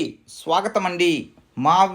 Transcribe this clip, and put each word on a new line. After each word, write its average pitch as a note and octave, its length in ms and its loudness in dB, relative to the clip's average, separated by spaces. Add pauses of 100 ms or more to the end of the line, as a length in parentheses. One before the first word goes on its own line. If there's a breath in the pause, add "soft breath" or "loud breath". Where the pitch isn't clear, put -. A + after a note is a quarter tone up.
(360)
స్వాగతం F#3+ 520 -2
అండి. F3 220 0 (460)
మా D3+ 200 2 (180)